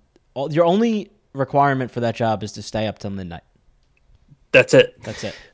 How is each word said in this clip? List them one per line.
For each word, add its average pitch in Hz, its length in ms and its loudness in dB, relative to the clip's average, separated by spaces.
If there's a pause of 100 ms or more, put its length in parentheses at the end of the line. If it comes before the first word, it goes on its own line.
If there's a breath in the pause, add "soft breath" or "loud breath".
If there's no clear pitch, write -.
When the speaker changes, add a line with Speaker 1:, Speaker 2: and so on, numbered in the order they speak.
(360)
Speaker 1:
all, 160 180 -6
your 170 120 4
only 208 440 0 (240)
requirement 135 560 0
for 120 120 -8
that 117 140 -2
job 110 280 -2
is 104 100 -8
to 104 80 -14
stay 110 240 -6
up 101 140 -6
till 104 100 -10
midnight. 90 320 -10 (1120)
Speaker 2:
That's 131 240 6
it. - 260 4
Speaker 1:
That's 107 220 -12
it. 95 120 -10 (180)